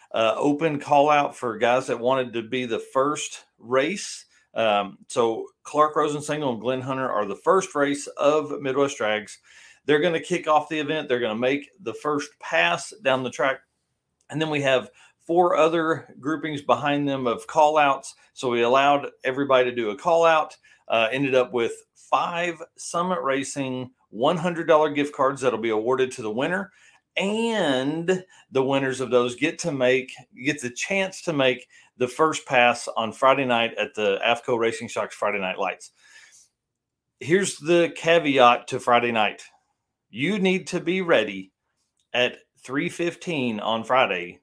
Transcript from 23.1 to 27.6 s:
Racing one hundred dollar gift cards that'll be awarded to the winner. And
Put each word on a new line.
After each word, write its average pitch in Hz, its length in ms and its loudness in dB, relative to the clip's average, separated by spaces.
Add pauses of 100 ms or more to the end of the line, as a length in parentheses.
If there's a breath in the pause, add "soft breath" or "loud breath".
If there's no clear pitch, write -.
Racing 131 720 -4 (220)
one 143 240 0
hundred 165 300 -4
dollar 156 240 4
gift 143 240 -2
cards 135 260 0
that'll 113 200 0
be 113 80 -2
awarded 127 420 0
to 123 120 -12
the 107 100 -6
winner. 175 400 -4 (440 soft breath)
And 180 1080 -2 (260 loud breath)